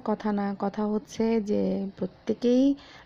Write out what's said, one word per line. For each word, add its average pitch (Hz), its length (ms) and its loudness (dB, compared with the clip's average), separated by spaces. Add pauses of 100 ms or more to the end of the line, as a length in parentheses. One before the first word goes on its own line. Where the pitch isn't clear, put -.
কথা 214 260 -2
না, 202 280 -2
কথা 202 260 -2
হচ্ছে 220 560 0
যে 196 460 0 (100)
প্রত্যেকেই, 247 760 2 (300)